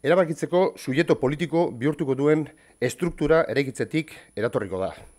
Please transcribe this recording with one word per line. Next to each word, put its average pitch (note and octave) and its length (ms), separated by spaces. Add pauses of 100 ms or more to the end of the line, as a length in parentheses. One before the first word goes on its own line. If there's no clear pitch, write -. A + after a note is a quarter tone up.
erabakitzeko E3 580 (140)
subjektu C3+ 480
politiko D3+ 480
bihurtuko C3+ 480
duen D3+ 300 (340)
estruktura D#3 640
eraikitzetik C3+ 680 (260)
eratorriko G2+ 400
da. F#2+ 60 (320)